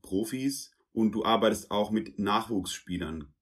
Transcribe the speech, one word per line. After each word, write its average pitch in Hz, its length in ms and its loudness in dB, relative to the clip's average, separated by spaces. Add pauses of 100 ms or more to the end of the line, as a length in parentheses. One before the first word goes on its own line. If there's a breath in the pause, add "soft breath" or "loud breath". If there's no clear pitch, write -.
Profis 127 720 -2 (200)
und 110 200 2
du 107 120 -2
arbeitest 107 460 2
auch 104 220 0
mit - 260 -2
Nachwuchsspielern. 92 1200 -2